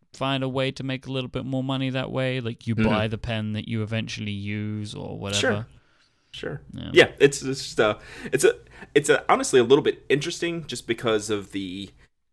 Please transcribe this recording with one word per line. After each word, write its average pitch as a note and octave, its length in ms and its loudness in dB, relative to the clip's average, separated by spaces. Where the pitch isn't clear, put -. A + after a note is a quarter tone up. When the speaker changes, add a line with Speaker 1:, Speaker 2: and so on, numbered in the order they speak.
Speaker 1:
find C3+ 320 -2
a C3 60 -2
way C3 200 0
to C3 120 -8
make C3 240 -6
a B2+ 40 -10
little C3 200 -4
bit A#2+ 160 -6
more C3 180 -2
money C3+ 240 -2
that C3 220 -4
way, C3 300 -2
like, A#2 260 -8
you A#2 80 0
Speaker 2:
Mm-hmm. A2 160 2
Speaker 1:
buy G#2+ 180 2
the A2 80 -4
pen G#2+ 380 -4
that G#2+ 140 -6
you A2+ 140 -2
eventually A2 480 -6
use G#2 640 -6
or G2+ 240 -10
whatever. G2+ 220 -2
Speaker 2:
Sure. G#3+ 260 0
Sure. - 300 -10
Speaker 1:
Yeah. D#2+ 180 -10
Speaker 2:
Yeah, - 260 8
it's, C#3+ 240 6
it's C3+ 220 -4
just, - 160 -2
uh, G#2+ 160 4
it's - 120 2
a, - 100 8
it's D3+ 140 2
a, C#3+ 240 4
honestly A3 280 4
a A#2 40 8
little B2+ 180 6
bit A2 280 -2
interesting E3 560 -2
just - 200 -10
because A2 440 0
of G2+ 220 -4
the G2 360 -8